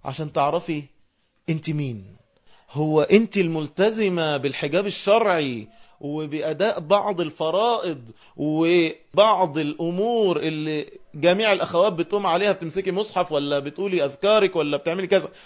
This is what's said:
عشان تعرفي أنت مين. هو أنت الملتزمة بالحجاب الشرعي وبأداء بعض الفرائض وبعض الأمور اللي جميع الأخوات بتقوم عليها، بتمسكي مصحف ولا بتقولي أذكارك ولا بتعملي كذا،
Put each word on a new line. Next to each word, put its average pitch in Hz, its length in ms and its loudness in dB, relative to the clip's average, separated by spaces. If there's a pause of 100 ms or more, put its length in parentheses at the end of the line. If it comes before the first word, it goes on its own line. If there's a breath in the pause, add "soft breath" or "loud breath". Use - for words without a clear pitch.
عشان 147 300 -10
تعرفي 151 500 -2 (680)
أنت 156 200 -4
مين. 127 460 -6 (560 soft breath)
هو 151 300 2
أنت 214 360 4
الملتزمة 175 1000 0
بالحجاب 143 480 -2
الشرعي 180 840 0 (320 soft breath)
وبأداء 151 800 -4
بعض 190 420 0
الفرائض 165 880 -2 (260 soft breath)
وبعض 165 1200 2
الأمور 175 800 -2
اللي 156 500 -4 (260)
جميع 185 380 2
الأخوات 180 400 2
بتقوم 196 320 -2
عليها، 185 260 2
بتمسكي 185 400 -4
مصحف 185 400 -2
ولا 143 280 0
بتقولي 165 460 -2
أذكارك 196 500 2
ولا 147 220 0
بتعملي 170 300 -4
كذا، 185 240 2 (140 loud breath)